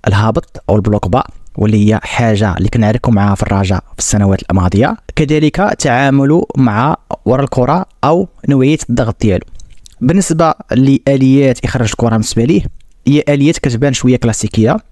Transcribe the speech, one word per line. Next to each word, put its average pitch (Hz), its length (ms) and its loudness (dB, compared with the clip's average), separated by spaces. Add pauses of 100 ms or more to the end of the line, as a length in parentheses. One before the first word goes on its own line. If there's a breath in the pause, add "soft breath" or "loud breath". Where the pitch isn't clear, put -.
الهابط 107 600 -2
او 98 60 2
البلوك 104 320 0
با، 123 160 0 (320)
واللي 104 380 2
هي 107 100 0
حاجه 107 540 -2
اللي 95 120 -2
كنعركوا 113 440 0
معاها 101 220 2
في - 80 -4
الرجاء 98 400 -2 (100)
في - 60 -16
السنوات 98 420 0 (100)
الماضيه، 143 460 0 (180)
كذلك 151 400 0 (240)
تعامله 139 680 2 (120)
مع 123 400 0 (280)
ورا 131 180 2
الكره 143 420 -2 (180)
او 170 240 0 (220)
نوعيه 139 280 2 (120)
الضغط 120 320 -2
ديالو. 98 240 0 (560)
بالنسبه 165 520 2 (180)
لاليات 135 920 2
اخراج 107 240 -2
الكره - 200 -2
بالنسبه 113 340 0
ليه، 170 200 0 (440)
هي 147 220 2
اليات 143 280 2
كتبان 131 360 -2
شويه 127 240 0
كلاسيكيه 113 600 0 (140)